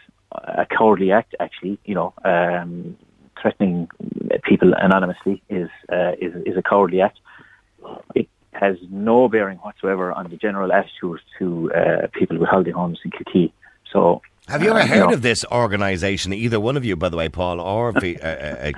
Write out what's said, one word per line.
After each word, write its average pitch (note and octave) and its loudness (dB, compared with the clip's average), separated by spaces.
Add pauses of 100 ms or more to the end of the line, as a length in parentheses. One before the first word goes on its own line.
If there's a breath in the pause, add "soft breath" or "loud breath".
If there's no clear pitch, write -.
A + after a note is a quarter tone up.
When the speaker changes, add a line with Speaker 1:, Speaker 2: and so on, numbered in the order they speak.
(320)
Speaker 1:
a - -4
cowardly G2 4
act, - 2
actually. F2+ -6
You G#2 -4
know, F2 -4 (100)
um, F2 -2 (460)
threatening F2 0 (560)
people F#2 6
anonymously F#2+ 0
is, F2+ -4 (220)
uh, F2+ 2
is, F2+ -6 (100)
is F2+ -2
a F#2 0
cowardly F#2 2
act. - 0 (920 soft breath)
It - 0 (260)
has G2 0 (140)
no A2+ 4
bearing G2 0
whatsoever F#2+ -4
on F2 -8
the E2+ -12
general G2 -2
attitude F#2 -2 (200)
to, E2+ -2
uh, E2+ 0
people - -2
with E2 0
holiday F#2 2
homes F2 -4
in - -8
Kilkee. - 0 (400 soft breath)
So, - 2 (280)
Speaker 2:
Have D3+ -2
you G#3 2
ever A3 4
Speaker 1:
uh, F3+ 4
you - 2
Speaker 2:
heard F#2 4
Speaker 1:
know. - 4
Speaker 2:
of C3+ 0
this A#2 2
organisation, G2 0
either A2+ 0
one B2+ 0
of B2 -4
you, F#2+ 0
by F2 -2
the E2 -4
way, E2 -2
Paul, F2+ -4
or G#2 -2
Fi-, F2 -2
uh, D#2 -6
uh, C#2+ -8
uh, D2+ -4